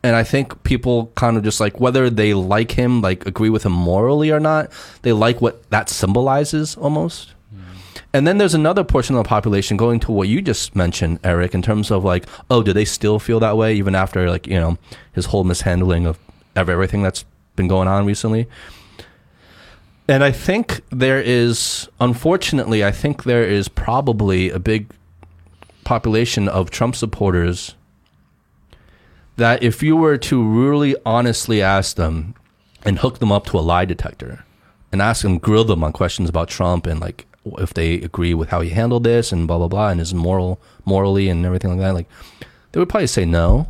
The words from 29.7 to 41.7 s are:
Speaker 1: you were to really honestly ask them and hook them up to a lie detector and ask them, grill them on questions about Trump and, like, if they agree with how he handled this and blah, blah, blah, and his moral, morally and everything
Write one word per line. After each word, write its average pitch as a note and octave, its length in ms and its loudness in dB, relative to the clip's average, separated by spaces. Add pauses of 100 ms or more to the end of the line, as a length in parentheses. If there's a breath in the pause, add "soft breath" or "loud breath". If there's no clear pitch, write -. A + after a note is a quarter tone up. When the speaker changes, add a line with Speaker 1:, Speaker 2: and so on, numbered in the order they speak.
Speaker 1:
you D#3 140 4
were D#3 220 4
to B2+ 260 0
really C3+ 500 2 (120)
honestly A#2 560 0
ask F#2+ 340 0
them E2 380 -4 (500)
and G2+ 140 0
hook B2+ 220 -2
them G#2+ 120 2
up G2+ 140 0
to G2 120 -2
a - 20 2
lie E2+ 240 2
detector - 600 -8 (480 soft breath)
and F#2+ 80 -2
ask A2 220 0
them, F#2 160 2
grill A2 260 4
them F#2 180 0
on D2+ 100 -2
questions F2+ 360 -2
about E2 200 -2
Trump F2 380 -2
and, D#2 140 -4
like, - 260 -12 (320)
if F2+ 140 -4
they E2 220 0
agree E2+ 400 -2
with D#2+ 160 -2
how F2 100 0
he E2+ 100 -4
handled A#2 340 0
this A#2 280 2
and E2 140 0
blah, E2+ 100 0
blah, E2+ 120 0
blah, G2+ 200 0
and F2 120 0
his E2 120 -4
moral, F2+ 480 -2 (240 soft breath)
morally G2 440 2
and F2 180 0
everything F#2 240 -2